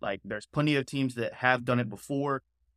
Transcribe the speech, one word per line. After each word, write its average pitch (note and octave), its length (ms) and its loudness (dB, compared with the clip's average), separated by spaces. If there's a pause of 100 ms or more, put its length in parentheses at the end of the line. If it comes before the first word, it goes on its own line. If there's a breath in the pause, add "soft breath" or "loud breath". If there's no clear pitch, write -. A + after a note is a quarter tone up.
Like, G2 220 -4
there's G#2 240 -8
plenty D3+ 300 2
of C3+ 100 0
teams C3+ 300 -2
that A2+ 180 -4
have B2+ 300 4
done B2 160 4
it A2+ 80 -2
before. C#3 540 -4 (340)